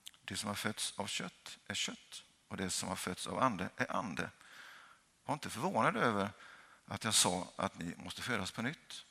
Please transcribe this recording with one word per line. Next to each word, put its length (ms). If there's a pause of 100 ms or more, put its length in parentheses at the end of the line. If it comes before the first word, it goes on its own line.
(220)
Det 160
som 100
har 80
fötts 420
av 100
kött 500 (100)
är 60
kött, 500 (240)
och 100
det 120
som 200
har 60
fötts 320
av 120
ande 360
är 160
ande. 380 (960)
Var 80
inte 160
förvånad 460
över 340 (560)
att 180
jag 100
sa 420
att 220
ni 200
måste 240
födas 300
på 100
nytt. 500